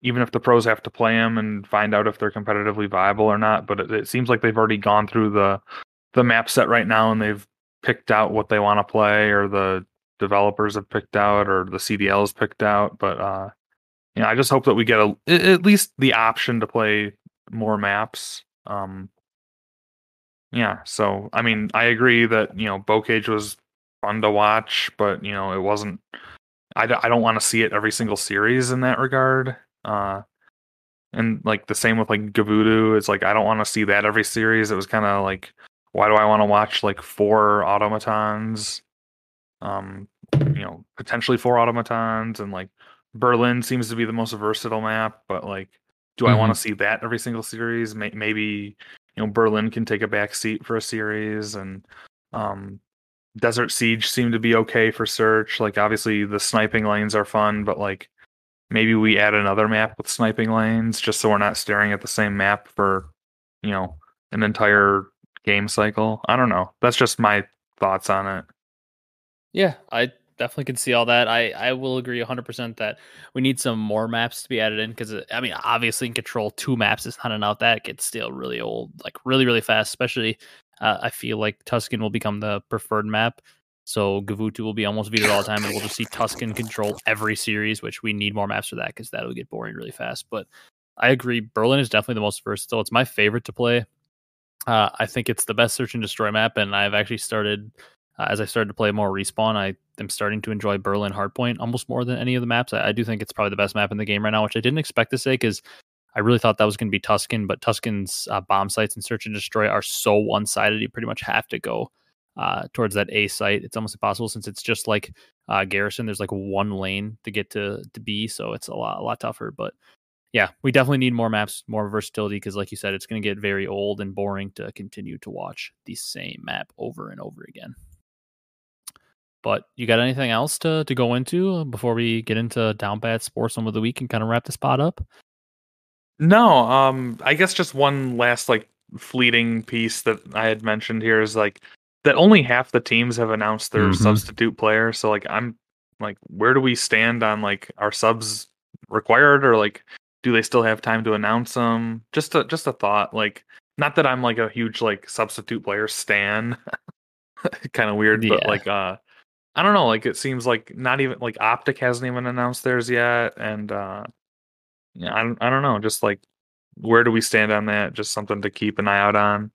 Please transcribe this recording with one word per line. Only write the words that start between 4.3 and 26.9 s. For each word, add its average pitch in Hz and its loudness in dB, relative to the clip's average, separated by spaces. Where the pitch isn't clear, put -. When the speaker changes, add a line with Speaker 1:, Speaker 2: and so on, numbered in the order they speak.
Speaker 1:
they've 113 2
already 110 2
gone 104 4
through 107 2
the, 98 2
the 127 6
map 117 2
set - 4
right 113 4
now, 110 4
and 110 0
they've 104 -2
picked - 0
out 107 4
what 104 0
they 107 2
wanna 104 4
play, 107 4
or 101 2
the 95 0
developers 101 2
have 101 -6
picked - -6
out, 104 2
or 95 0
the 98 -8
C - -4
D 98 0
L 101 4
has 104 0
picked - -4
out. 104 0
But, 95 -2
uh, 98 -6
you 113 0
know, 110 4
I 110 4
just 131 2
hope 131 4
that 120 6
we 113 2
get 113 4
a, 104 4
a-, 180 6
at 180 4
least 202 6
the 135 4
option 113 0
to 107 -2
play 104 0
more 107 -2
maps. 101 -4
Um, 95 -10
yeah, 107 -2
so, 101 -2
I 113 0
mean, 107 0
I 117 2
agree 117 4
that, 110 0
you 110 -4
know, 98 -4
Bocage 110 0
was 104 -2
fun 104 -4
to 107 4
watch, 107 2
but, 101 -2
you 104 -8
know, 98 -4
it 95 -4
wasn't, 104 -2
I 113 0
d-, 117 2